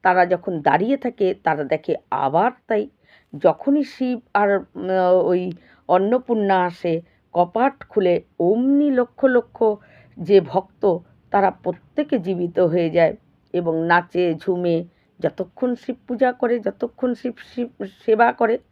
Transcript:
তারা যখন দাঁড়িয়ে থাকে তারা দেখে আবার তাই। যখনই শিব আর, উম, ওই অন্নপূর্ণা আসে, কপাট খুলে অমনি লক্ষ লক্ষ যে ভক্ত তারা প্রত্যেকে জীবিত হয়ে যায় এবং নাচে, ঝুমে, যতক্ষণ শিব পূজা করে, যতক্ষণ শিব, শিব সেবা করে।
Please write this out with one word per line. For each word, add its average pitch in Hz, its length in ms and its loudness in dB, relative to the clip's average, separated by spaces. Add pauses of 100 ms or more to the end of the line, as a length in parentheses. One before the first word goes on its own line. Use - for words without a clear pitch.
তারা 180 240 4
যখন 175 360 -4
দাঁড়িয়ে 175 360 2
থাকে 233 460 -2
তারা 151 200 -2
দেখে 156 320 -4 (160)
আবার 151 400 0 (160)
তাই। 220 220 -4 (540)
যখনই 277 400 2
শিব 247 360 -6 (140)
আর, 202 240 2
উম, - 300 -8 (360)
ওই 180 280 -2 (360)
অন্নপূর্ণা 202 760 0
আসে, 170 360 -4 (320)
কপাট 220 560 -2
খুলে 180 320 0 (180)
অমনি 269 520 2
লক্ষ 247 340 -2
লক্ষ 247 380 0 (540)
যে 185 240 4
ভক্ত 175 560 -2 (340)
তারা 196 200 2
প্রত্যেকে 254 680 -6
জীবিত 175 400 -4
হয়ে 170 300 2
যায় 165 260 2 (380)
এবং 165 320 -2
নাচে, 175 500 0
ঝুমে, 175 500 -2 (340)
যতক্ষণ 214 560 -4
শিব 247 200 -10 (120)
পূজা 247 240 0
করে, 240 280 -2
যতক্ষণ 240 540 -6
শিব, 233 200 -8 (220)
শিব 240 140 -6 (360)
সেবা 226 260 2
করে। 226 260 0 (140)